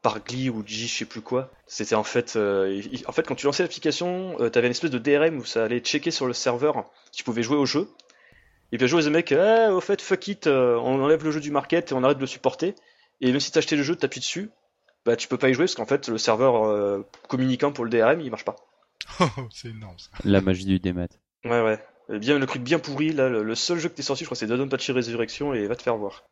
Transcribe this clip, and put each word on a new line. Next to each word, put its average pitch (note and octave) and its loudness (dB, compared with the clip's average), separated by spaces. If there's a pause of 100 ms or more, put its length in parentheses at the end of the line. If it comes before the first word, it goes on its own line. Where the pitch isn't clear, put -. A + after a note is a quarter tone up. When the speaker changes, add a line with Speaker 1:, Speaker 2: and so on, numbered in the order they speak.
Speaker 1:
par G#2+ 0
Glee C3 -4
ou A2 -4
G, G#2+ -8
je - -6
sais A2+ -4
plus A2 -14
quoi. B2+ -4 (160)
C'était - -4
en G#2+ 4
fait, - -2
euh, G2 2
il, A2 -8
il, - -16
en - -8
fait, D#3+ 0
quand C3 -4
tu - -8
lançais C#3+ 2
l'application, F3+ -4
euh, A#2 2
t'avais A#2+ 4
une - 0
espèce D3+ -2
de B2+ -4
D C#3+ 4
R D3+ 4
M E3 2
où A#2+ -6
ça A2+ -2
allait A#2 0
checker D3+ -2
sur C#3+ -2
le A#2+ 0
serveur B2+ 0 (220)
si - -14
tu - -10
pouvais A#2+ -2
jouer C3 2
au C#3 4
jeu. E3 0 (880)
Et A#2+ -2
puis B2+ 4
un - 6
jour, E3 4
les D3 2
mecs, « E3 2
Eh, A3 6
au F#3 2
fait, G3 -2
fuck - -2
it, G3 -4
euh, B2+ 4
on C3 0
enlève D#3 4
le D#3 -2
jeu D3+ -2
du D3 -8
market D3 0
et - -2
on B2+ 0
arrête C#3 4
de C3+ -4
le B2+ -2
supporter. » D#3+ -2 (460)
Et B2+ 4
même C3+ 2
si - -4
t'as E3 4
acheté D#3 2
le D3 2
jeu, D#3+ -2
t'appuies C3 -4
dessus, F#3+ -6 (560)
bah, A#2 4
tu - -4
peux C3 -2
pas C3+ 4
y C3 6
jouer D3+ 2
parce - 0
qu'en A#2 -4
fait, - -2
le A2+ -2
serveur, A#2 4
euh, G2+ 0 (220)
communiquant C3 0
pour C3 -6
le A#2 -4
D A2+ 4
R A2+ 6
M, E3+ 0
il B2+ -8
marche - -8
pas. A2 -4
Speaker 2:
<laughs> - -10
Oh, C3+ 0 (100)
c'est - -16
énorme, G#2+ -16
ça. - -20 (160)
Speaker 3:
La G2 6
magie F#2+ 2
du F#2+ 2
démat. F2+ -4 (360)
Speaker 1:
Ouais, A#2+ 0
ouais. A2 2 (340)
Eh G#2+ -4
bien, C#3 2
le C3+ 0
truc C3 -6
bien D3 2
pourri, D3+ -2
là, C3+ 2
le, A2+ 0
le A2 -2
seul E3+ -2
jeu E3 -4
que - -12
t'es C#3 -10
sorti, E3+ -4
je - -14
crois, B2 -8
c'est A2+ -6
Dodonpachi C3+ -2
Resurrection, A#2 -2
et G#2+ -2
va A2+ -2
te - -14
faire A#2+ 0
voir. G2+ -8